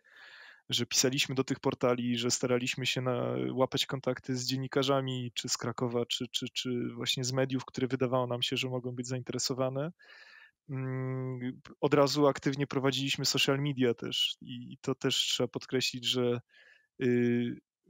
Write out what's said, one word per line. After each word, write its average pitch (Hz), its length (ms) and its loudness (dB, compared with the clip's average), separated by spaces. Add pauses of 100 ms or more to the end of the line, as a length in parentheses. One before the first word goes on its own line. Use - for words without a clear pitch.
(720)
że 117 160 0
pisaliśmy 135 480 2
do 131 100 2
tych - 160 -2
portali, 123 580 2
że 120 120 0
staraliśmy 127 560 0
się - 140 0
na-, 123 340 0 (180)
łapać 127 340 2
kontakty 131 500 -4
z 123 100 -6
dziennikarzami, 131 880 -2
czy - 140 -6
z - 80 -2
Krakowa, 120 500 -2
czy, - 220 -4
czy, - 200 -6
czy 123 460 -4
właśnie 123 300 -2
z 123 80 -2
mediów, 131 320 0
które - 220 -2
wydawało 127 400 0
nam 123 160 -4
się, - 140 -2
że 127 120 0
mogą 123 240 -4
być 123 140 -6
zainteresowane. 131 840 -2 (800)
Mm, 131 880 -4 (200)
od 147 140 4
razu 143 320 6
aktywnie 139 400 2
prowadziliśmy 135 580 0
social 135 340 2
media 127 360 2
też - 460 -2
i, 123 320 -12
i 135 80 -16
to 131 140 -2
też 131 220 0
trzeba - 320 0
podkreślić, 127 580 -2
że, 120 340 2 (640)
y, 120 540 4 (320)